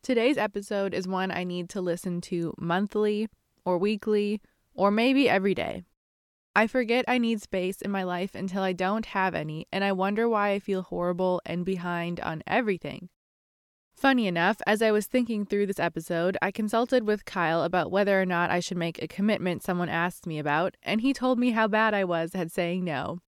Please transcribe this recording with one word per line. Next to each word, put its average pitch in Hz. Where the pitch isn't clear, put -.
Today's 247
episode 202
is 185
one 185
I 180
need 180
to 196
listen 175
to 170
monthly 208
or 180
weekly 208
or 202
maybe 254
every 190
day. -
I 220
forget 247
I 254
need 226
space 185
in 202
my 196
life 180
until 190
I 190
don't 190
have 190
any, 156
and 196
I 196
wonder 202
why 208
I 202
feel 190
horrible 180
and 175
behind 175
on 160
everything. 190
Funny 254
enough, 175
as 214
I 220
was 208
thinking 226
through 202
this 196
episode, 170
I 196
consulted 226
with 208
Kyle 165
about 175
whether 196
or 190
not 175
I 180
should 175
make 170
a -
commitment 196
someone 180
asked 170
me 160
about, 151
and 214
he 269
told 254
me 247
how 220
bad 214
I 196
was 170
at 170
saying 180
no. 160